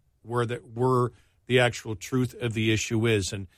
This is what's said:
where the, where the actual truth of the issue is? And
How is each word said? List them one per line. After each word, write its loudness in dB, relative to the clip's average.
where -2
the, -6
where 0
the 4
actual 0
truth -2
of -2
the 2
issue 0
is? 2
And -8